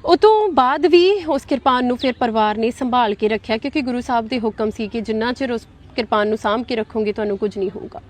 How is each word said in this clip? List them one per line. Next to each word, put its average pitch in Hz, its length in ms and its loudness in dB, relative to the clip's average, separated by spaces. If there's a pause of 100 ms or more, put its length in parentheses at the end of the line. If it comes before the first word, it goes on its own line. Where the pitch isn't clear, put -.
ਉਹ 330 120 4
ਤੋਂ 427 320 4
ਬਾਅਦ 285 360 2
ਵੀ 359 400 4
ਉਸ 277 200 -2
ਕਿਰਪਾਨ 247 400 0
ਨੂੰ 247 120 0
ਫਿਰ 254 160 -2
ਪਰਿਵਾਰ 214 440 0
ਨੇ 226 140 0
ਸੰਭਾਲ 240 420 0
ਕੇ 214 140 -2
ਰੱਖਿਆ, 220 300 -2
ਕਿਉਂਕਿ 285 240 -4
ਗੁਰੂ 247 200 -4
ਸਾਹਿਬ 233 260 -2
ਦੇ 247 120 -4
ਹੁਕਮ 220 300 -2
ਸੀ 214 180 -6
ਕਿ 226 140 -6
ਜਿੰਨਾ 220 320 -2
ਚਿਰ 262 180 -4
ਉਸ 226 160 -6 (280)
ਕਿਰਪਾਨ 214 320 0
ਨੂੰ 220 100 0
ਸਾਂਭ 226 260 -2
ਕੇ 240 120 -4
ਰੱਖੋਗੇ 220 380 -4
ਤੁਹਾਨੂੰ 208 240 -4
ਕੁਝ 208 200 -4
ਨਹੀਂ 196 180 -4
ਹੋਊਗਾ। - 340 -14